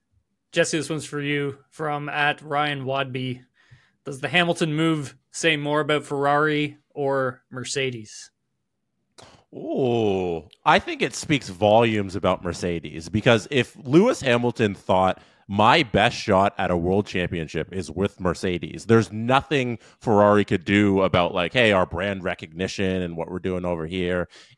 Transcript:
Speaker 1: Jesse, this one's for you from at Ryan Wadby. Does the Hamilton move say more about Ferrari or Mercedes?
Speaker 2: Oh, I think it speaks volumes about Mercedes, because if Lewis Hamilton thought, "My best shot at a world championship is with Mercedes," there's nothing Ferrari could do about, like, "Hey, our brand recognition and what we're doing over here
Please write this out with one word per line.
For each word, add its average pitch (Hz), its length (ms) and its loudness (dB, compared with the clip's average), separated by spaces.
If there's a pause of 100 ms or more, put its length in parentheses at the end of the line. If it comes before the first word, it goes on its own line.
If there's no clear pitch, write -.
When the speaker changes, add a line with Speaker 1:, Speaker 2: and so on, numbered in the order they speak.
(520)
Speaker 1:
Jesse, 165 260 0
this 143 100 -6
one's 156 160 -6
for 147 160 -10
you 143 380 -4 (100)
from 147 400 -8
at 147 320 -2
Ryan 147 460 -4
Wadby. 131 560 -6 (640)
Does 139 140 -12
the 143 80 -6
Hamilton 170 440 0
move 156 420 -2 (160)
say 160 280 0
more 147 220 -2
about 147 240 -2
Ferrari 147 760 0 (160)
or 135 560 -4
Mercedes? 123 800 -8 (1200)
Speaker 2:
Oh, 107 920 0 (160)
I 160 140 4
think 285 240 -6
it 147 120 -4
speaks - 340 -4
volumes 104 680 2
about 92 280 0
Mercedes, 82 640 -6
because 107 420 2
if 131 340 0
Lewis 190 360 4
Hamilton 120 540 0
thought, 92 460 2 (280)
"My 110 340 6
best 120 340 2
shot 98 420 2
at 92 120 0
a 90 60 2
world 92 300 0
championship 82 680 -4
is 90 180 -8
with 92 300 -4
Mercedes," 87 680 -4
there's 113 260 4
nothing 123 680 -2 (220)
Ferrari 104 440 6
could 95 200 -4
do 101 380 4
about, 90 300 2
like, 87 200 -2
"Hey, 117 200 4
our 92 140 4
brand 92 380 -6
recognition 92 800 -4
and 85 140 -8
what 80 140 -8
we're 92 80 -8
doing 90 260 -4
over 85 220 -4
here 90 420 -4 (300)